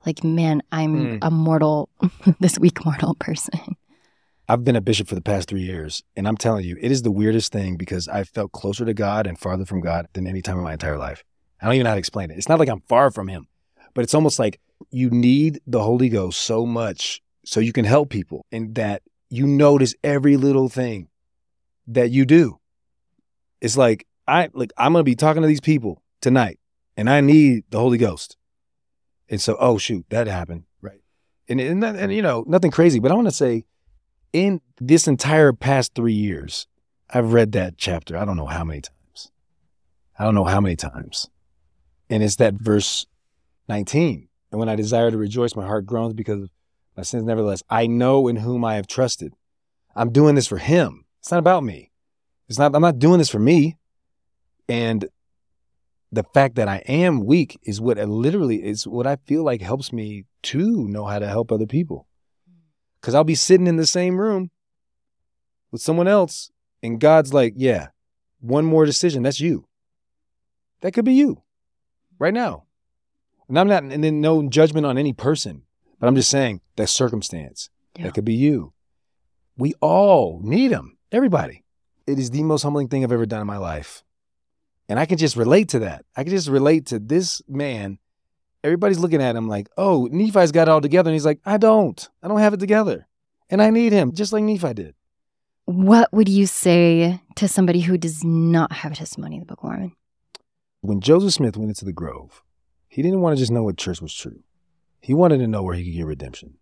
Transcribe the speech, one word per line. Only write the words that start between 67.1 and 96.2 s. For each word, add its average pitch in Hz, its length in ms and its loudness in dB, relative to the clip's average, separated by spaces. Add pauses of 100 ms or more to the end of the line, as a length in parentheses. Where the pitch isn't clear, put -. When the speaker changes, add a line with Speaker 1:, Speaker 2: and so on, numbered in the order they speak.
Speaker 2:
like, 123 220 2
"Yeah, 120 340 0 (500)
one 135 260 0
more 160 200 4
decision, 147 380 -2
that's 135 160 -2
you." 151 280 -4 (1120)
That 185 120 -4
could 233 120 0
be 254 80 4
you 269 300 2 (760)
right 170 160 0
now. 214 300 -6 (840)
And 131 120 0
I'm 190 80 4
not, 190 160 2
and 139 200 -4
then 156 180 0
no 156 280 2
judgment 151 380 4
on 131 100 0
any 139 160 0
person, 107 500 -4 (360)
but 117 80 2
I'm 131 80 4
just 127 160 2
saying 123 300 -2 (160)
that 107 120 -2
circumstance, 98 800 -6 (260)
Speaker 1:
Yeah. 170 100 -12
Speaker 2:
that 92 100 -8
could 104 100 -4
be 113 80 -2
you. 123 400 0 (840)
We 139 260 -4
all 156 640 4
need 214 280 0
him, 71 260 -8 (140)
everybody. 208 520 -2 (440)
It 139 100 -2
is 127 140 -4
the 143 120 -4
most 156 200 0
humbling 147 240 -2
thing 135 160 -2
I've 120 80 -2
ever 117 160 0
done 107 140 -8
in 104 60 -8
my 104 100 -10
life. 82 460 -10 (840)
And 107 100 -2
I 156 60 0
can 170 120 -2
just 151 180 0
relate 139 340 2
to 131 100 -2
that. 85 260 -10 (100)
I 131 80 -6
can 165 80 -6
just 185 160 -2
relate 139 400 2
to 117 120 -6
this 160 480 -4
man. 120 500 -8 (640)
Everybody's 175 360 0
looking 160 220 2
at 123 140 0
him 113 120 -4
like, 104 300 -6
"Oh, 170 340 2
Nephi's 190 400 2
got 165 120 4
it 160 60 2
all 156 120 6
together." 160 280 2
And 160 60 0
he's 151 100 -2
like, 151 200 0
"I 208 120 0
don't. 214 500 2 (140)
I 170 60 -12
don't 208 120 -2
have 208 140 4
it 202 60 -6
together. 202 480 0 (420)
And 190 120 2
I 214 80 6
need 226 240 4
him, 165 180 2
just 196 220 -6
like 214 100 0
Nephi 180 300 -2
did." 87 220 -12 (720)
Speaker 1:
What 190 480 4
would 202 160 4